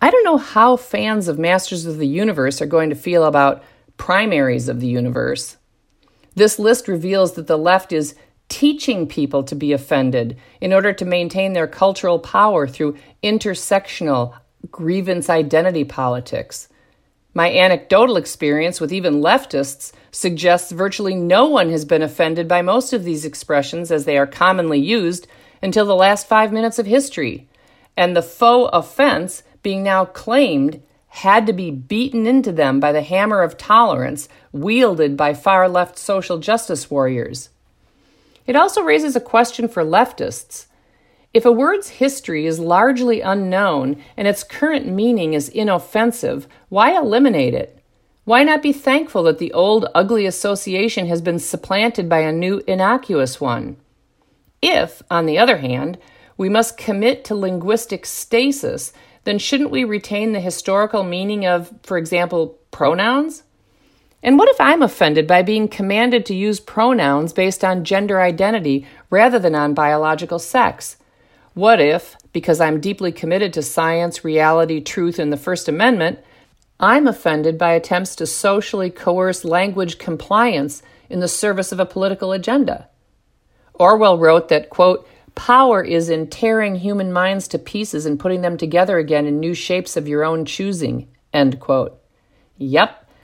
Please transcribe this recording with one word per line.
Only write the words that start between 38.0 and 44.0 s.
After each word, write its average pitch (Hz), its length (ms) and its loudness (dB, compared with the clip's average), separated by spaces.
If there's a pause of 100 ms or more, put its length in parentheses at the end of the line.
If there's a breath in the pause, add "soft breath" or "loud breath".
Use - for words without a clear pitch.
It 254 120 0
also 392 260 4
raises 302 320 2
a 240 60 0
question 233 480 0
for 175 160 -2
leftists. - 840 -2 (640)
If 226 120 4
a 240 80 6
word's 320 380 0
history 165 540 -4
is 160 140 -2
largely 226 600 2
unknown 185 840 -2 (140)